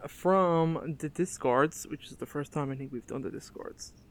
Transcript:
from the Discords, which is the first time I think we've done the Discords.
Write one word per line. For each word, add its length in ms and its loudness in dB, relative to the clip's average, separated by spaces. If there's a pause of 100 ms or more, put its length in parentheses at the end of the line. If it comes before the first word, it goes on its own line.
from 920 2
the 100 -4
Discords, 800 2
which 220 -8
is 60 -16
the 80 -8
first 280 -8
time 160 -2
I 60 -6
think 160 -10
we've 160 -8
done 160 -6
the 80 -6
Discords. 640 -14 (180)